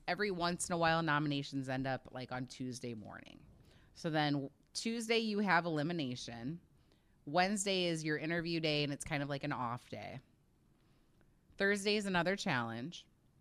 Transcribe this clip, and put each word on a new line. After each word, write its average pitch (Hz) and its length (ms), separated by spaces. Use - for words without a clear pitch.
Every 196 240
once 175 380
in 185 40
a 170 40
while, 165 260
nominations 143 640
end 131 160
up, 131 260
like, 127 200
on 127 160
Tuesday 123 480
morning. 90 420
So - 160
then 143 400
Tuesday 226 460
you 214 200
have 175 260
elimination. 147 920
Wednesday 185 600
is 165 180
your 151 140
interview 165 420
day, 151 240
and 143 80
it's 143 140
kind 147 160
of 139 80
like 139 140
an 147 80
off 123 380
day. 101 300
Thursday 202 400
is 208 100
another 180 280
challenge. 123 720